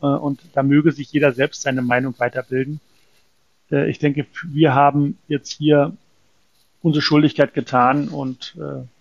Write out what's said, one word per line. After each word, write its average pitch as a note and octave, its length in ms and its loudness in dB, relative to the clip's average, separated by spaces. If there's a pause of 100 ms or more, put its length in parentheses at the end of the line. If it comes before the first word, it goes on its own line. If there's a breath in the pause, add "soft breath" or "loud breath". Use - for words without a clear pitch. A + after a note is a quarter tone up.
äh, - 20 0
und C#3+ 340 -2 (140)
da C#3 100 -2
möge C#3+ 280 4
sich C#3 200 -8
jeder C#3+ 220 2
selbst C3+ 300 -4
seine C3 180 -2
Meinung B2 380 -2
weiterbilden. C3 600 -4 (920)
Äh, C#3 180 0
ich - 100 -6
denke, C#3+ 280 -2 (160)
wir D3+ 320 2
haben C#3+ 420 2 (100)
jetzt D3 240 -6
hier D3 420 2 (920)
unsere D3+ 180 2
Schuldigkeit D3 540 2
getan B2 540 0
und, C3+ 500 -10
äh, C#3+ 240 -10 (180)